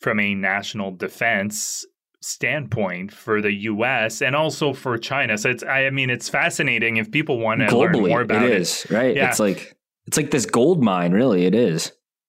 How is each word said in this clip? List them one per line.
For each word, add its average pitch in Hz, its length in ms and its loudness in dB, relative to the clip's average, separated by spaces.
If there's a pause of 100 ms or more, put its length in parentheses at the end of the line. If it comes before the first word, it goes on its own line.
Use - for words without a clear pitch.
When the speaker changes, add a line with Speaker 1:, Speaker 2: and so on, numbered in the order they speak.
Speaker 1:
from 113 200 -2
a 101 140 0
national 98 580 -4
defense 104 920 -4 (380)
standpoint 104 880 -6
for 107 280 -2
the 104 120 0
U 104 320 -2
S 120 380 -2
and 135 120 0
also 151 380 0
for 120 260 -4
China. 127 400 -2
So 139 120 0
it's, 123 140 -4
I 135 260 0
mean, 131 200 -2
it's 120 180 -4
fascinating 135 680 0
if 110 140 -2
people 147 280 -2
wanna 113 260 0 (120)
learn 135 180 4
Speaker 2:
Globally, 107 140 2
Speaker 1:
more 117 140 2
about 110 220 0
Speaker 2:
it 123 80 4
Speaker 1:
it. 98 80 2
Speaker 2:
is, - 300 -4
right? 117 240 2
Speaker 1:
Yeah. 135 140 2
Speaker 2:
It's 117 120 0
like, - 340 -2 (320)
it's - 100 -2
like 156 140 0
this 117 160 0
gold 147 360 4
mine, 90 300 2
really. 98 340 4
It 92 80 4
is. 98 380 2 (360)